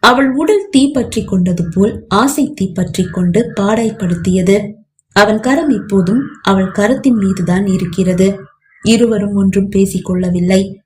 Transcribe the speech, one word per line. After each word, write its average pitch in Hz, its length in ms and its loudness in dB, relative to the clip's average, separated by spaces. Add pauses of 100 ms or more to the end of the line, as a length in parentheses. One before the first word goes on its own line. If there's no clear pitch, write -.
அவள் 254 320 2
உடல் 381 380 0
தீப்பற்றி 269 540 0
கொண்டது 180 460 0
போல் 202 240 0 (140)
ஆசை 262 420 2
தீப்பற்றி 185 540 -4
கொண்டு 180 360 0 (140)
பாடாய்ப்படுத்தியது. 196 1000 0 (600)
அவன் 214 240 2
கரம் 277 300 0
இப்போதும் 196 520 0 (200)
அவள் 190 280 0
கரத்தின் 240 480 2
மீதுதான் 190 480 0
இருக்கிறது. 185 600 0 (560)
இருவரும் 214 500 2
ஒன்றும் 196 340 0
பேசிக் 190 360 0
கொள்ளவில்லை. 180 580 0 (240)